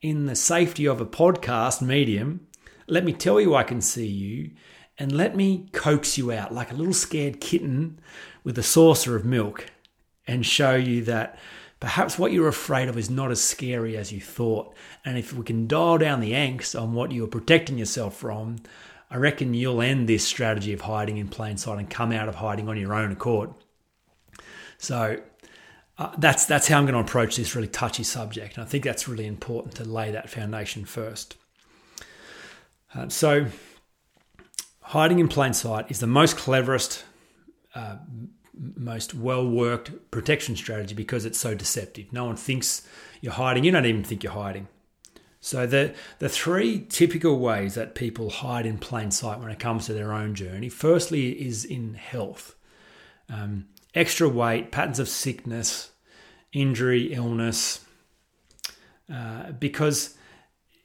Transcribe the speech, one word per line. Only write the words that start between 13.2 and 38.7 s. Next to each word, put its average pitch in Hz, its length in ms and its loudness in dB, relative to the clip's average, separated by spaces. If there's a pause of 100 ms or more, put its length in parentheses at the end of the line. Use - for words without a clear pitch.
as 113 100 0
scary 117 540 -2
as 104 160 -6
you 101 80 -8
thought. - 560 -2 (300)
And 127 120 -2
if 117 140 -6
we 120 140 -6
can 113 220 0
dial 165 300 4
down 151 220 2
the 110 140 0
angst 131 460 -2
on 117 140 -2
what 123 200 -2
you're 117 140 -2
protecting 143 500 2
yourself 107 400 -4
from, 110 400 -6 (520)
I 131 60 -6
reckon 135 380 2
you'll 120 280 2
end 123 280 2
this 110 180 4
strategy 107 460 0
of 95 80 -6
hiding 107 340 -4
in 104 140 -6
plain 107 260 -8
sight 104 240 -6
and 101 100 -6
come 113 220 -2
out 110 160 -2
of 98 80 -6
hiding 107 340 -4
on 107 80 -4
your 98 160 -2
own 107 180 0
accord." 104 400 0 (1300)
So, 117 400 -2 (800)
uh, - 220 -6
that's, 147 260 6
that's 147 220 2
how 151 100 6
I'm 143 80 4
gonna 127 140 2
approach 113 360 0
this 120 200 -4
really 110 120 -4
touchy 113 360 -4
subject. 107 540 -8
And 120 60 -10
I 107 40 -14
think 139 160 -2
that's 127 240 -4
really 110 180 -6
important 107 520 -8
to 117 80 -10
lay 110 260 -4
that 107 180 -8
foundation 107 560 -8
first. - 500 -10 (1600)
Uh, 127 160 -10
so 147 380 2 (1300)
hiding 160 360 4
in 160 120 6
plain 135 240 2
sight 110 360 -4
is 104 100 -6
the 117 60 -2
most 139 320 6
cleverest, 131 680 0 (680)
uh, 107 220 -12 (120)
m-, 117 220 -12 (460)